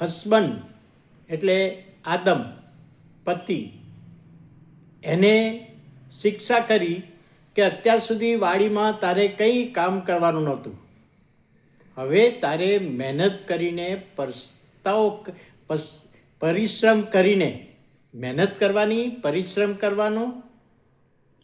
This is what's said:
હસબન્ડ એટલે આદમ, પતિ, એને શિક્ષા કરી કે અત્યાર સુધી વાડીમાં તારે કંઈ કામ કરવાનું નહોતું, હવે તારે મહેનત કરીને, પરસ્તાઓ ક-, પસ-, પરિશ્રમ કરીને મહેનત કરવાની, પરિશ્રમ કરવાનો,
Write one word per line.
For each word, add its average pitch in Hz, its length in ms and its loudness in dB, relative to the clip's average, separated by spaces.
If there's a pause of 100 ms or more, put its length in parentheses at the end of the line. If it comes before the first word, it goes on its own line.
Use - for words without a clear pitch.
હસબન્ડ 208 520 0 (760)
એટલે 185 540 0 (220)
આદમ, 175 380 0 (800)
પતિ, 175 460 -4 (1300)
એને 220 640 2 (540)
શિક્ષા 208 380 2
કરી 185 420 0 (540)
કે 208 60 2
અત્યાર 220 380 2
સુધી 226 360 -2
વાડીમાં 208 640 0
તારે 190 280 2
કંઈ 226 380 2
કામ 185 340 -2
કરવાનું 170 440 0
નહોતું, 127 340 -6 (1200)
હવે 170 340 4
તારે 185 480 0
મહેનત 147 680 -2
કરીને, 175 560 -4 (120)
પરસ્તાઓ 190 920 -2
ક-, 202 220 -12 (360)
પસ-, - 320 -6 (400)
પરિશ્રમ 214 640 2
કરીને 190 640 2 (460)
મહેનત 127 460 -4
કરવાની, 214 500 0
પરિશ્રમ 202 640 -2
કરવાનો, 214 720 -4 (1000)